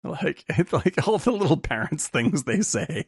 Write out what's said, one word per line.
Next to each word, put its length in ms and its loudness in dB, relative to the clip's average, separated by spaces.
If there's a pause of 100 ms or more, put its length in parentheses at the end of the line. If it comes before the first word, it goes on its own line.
Like, 440 -4
it's 240 0
like 360 2
all 100 2
the 140 2
little 260 2
parents 500 -4
things 360 0
they 180 2
say. 460 -2